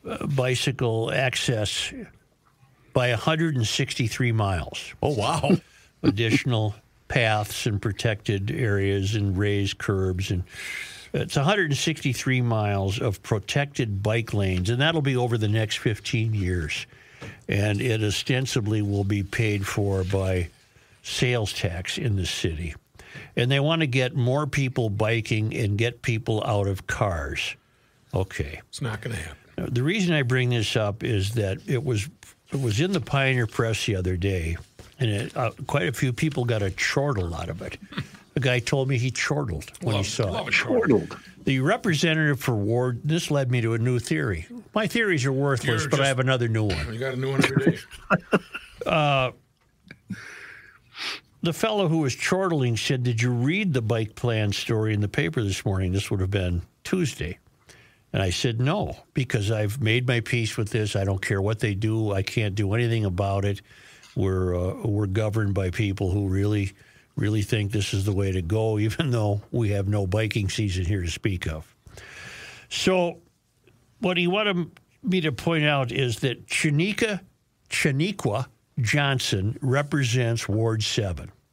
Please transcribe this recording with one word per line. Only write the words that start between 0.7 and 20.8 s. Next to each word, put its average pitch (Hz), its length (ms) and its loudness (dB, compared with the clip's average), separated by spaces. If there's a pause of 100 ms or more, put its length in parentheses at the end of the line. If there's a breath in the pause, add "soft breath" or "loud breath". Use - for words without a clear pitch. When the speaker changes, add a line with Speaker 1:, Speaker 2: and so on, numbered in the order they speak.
Speaker 1:
access 117 800 -2 (1000)
by 123 160 2
a 117 80 2
hundred 160 380 0
and 113 120 0
sixty-three - 640 0
miles. 98 600 -2 (120)
Speaker 2:
Oh, 147 100 2
wow. 139 380 2 (500 soft breath)
Speaker 1:
Additional 110 720 2 (360)
paths 110 580 2
and 101 120 0
protected 104 720 -2
areas 98 640 2
and 101 240 0
raised 101 400 0
curbs. 95 540 0
And 87 120 -2 (720 loud breath)
it's - 240 -2
a 139 60 2
hundred 185 260 2
and 135 80 2
sixty-three 131 640 0
miles 104 580 0
of 104 220 -2
protected 113 800 -2
bike 113 320 0
lanes, 95 380 2
and 123 100 0
that'll 160 220 4
be 135 120 2
over 120 220 2
the 107 100 2
next 110 300 0
fifteen 113 560 0
years. 90 540 -2 (600 loud breath)
And 101 340 0
it 110 200 0
ostensibly 110 800 0
will 101 220 0
be 101 180 2
paid 104 460 0
for 98 360 0
by 92 460 0 (540 soft breath)